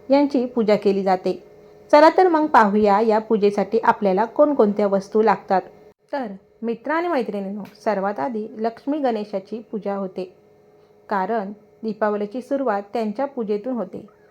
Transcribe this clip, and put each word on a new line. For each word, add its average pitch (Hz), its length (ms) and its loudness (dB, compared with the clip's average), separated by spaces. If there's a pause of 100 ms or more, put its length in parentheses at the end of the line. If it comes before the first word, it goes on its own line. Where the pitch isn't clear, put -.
यांची 277 360 2
पूजा 214 300 0
केली 196 280 0
जाते. 185 300 0 (580)
चला 302 260 8
तर 370 100 6
मग 311 180 2
पाहूया 214 560 4
या 220 180 2
पूजेसाठी 202 640 0
आपल्याला 214 420 2
कोणकोणत्या 226 640 2
वस्तू 196 340 0
लागतात. 190 400 0 (520)
तर 262 140 -6 (340)
मित्र 226 300 -6
आणि 339 160 -2
मैत्रिणींनो, 202 560 -4 (220)
सर्वात 202 340 -2
आधी 220 280 -6 (100)
लक्ष्मी 226 420 -6
गणेशाची 214 600 -6 (100)
पूजा 202 240 -6
होते, 185 380 -10 (760)
कारण 202 420 -4 (320)
दीपावलीची 208 580 -4
सुरुवात 247 420 -2 (100)
त्यांच्या 226 320 -4
पूजेतून 226 480 -6
होते. 208 320 -8 (260)